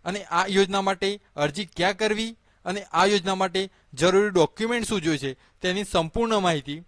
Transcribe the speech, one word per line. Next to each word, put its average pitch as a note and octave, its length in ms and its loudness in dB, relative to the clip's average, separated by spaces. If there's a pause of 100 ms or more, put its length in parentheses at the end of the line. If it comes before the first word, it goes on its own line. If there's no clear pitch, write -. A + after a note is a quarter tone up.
અને F#3+ 200 -8
આ E3+ 220 -2
યોજના G3 360 2
માટે G3 380 -2 (160)
અરજી D3 280 -2
ક્યાં F#3 320 -2
કરવી A3 400 -2 (280)
અને F#3+ 180 -6
આ F3 220 2
યોજના G3 300 2
માટે F#3+ 360 -2 (240)
જરૂરી F#3 360 4
ડોક્યુમેન્ટ G#3+ 560 0
શું G#3 140 -2
જોઈએ D#3 180 0
છે C3 180 -6 (260)
તેની F#3 220 -2
સંપૂર્ણ G#3 560 0
માહિતી D#3+ 480 -2